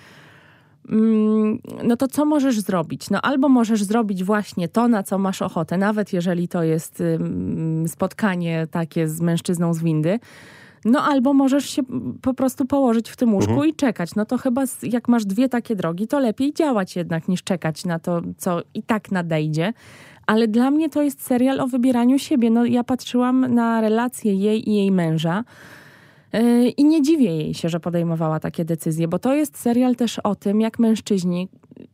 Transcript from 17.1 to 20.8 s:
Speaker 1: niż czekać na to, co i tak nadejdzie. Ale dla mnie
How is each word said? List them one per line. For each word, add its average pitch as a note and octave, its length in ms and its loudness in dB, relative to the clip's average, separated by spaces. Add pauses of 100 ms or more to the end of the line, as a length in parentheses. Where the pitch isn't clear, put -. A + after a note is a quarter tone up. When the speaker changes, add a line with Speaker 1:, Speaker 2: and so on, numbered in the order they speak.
Speaker 1:
niż F3+ 160 -2
czekać D#3+ 420 -4
na E3 140 -4
to, F3 220 -4 (160)
co F3 240 -4 (120)
i A3 100 -8
tak - 280 -4
nadejdzie. E3 600 -2 (540)
Ale A3 200 2
dla A#3+ 240 2
mnie D4+ 180 2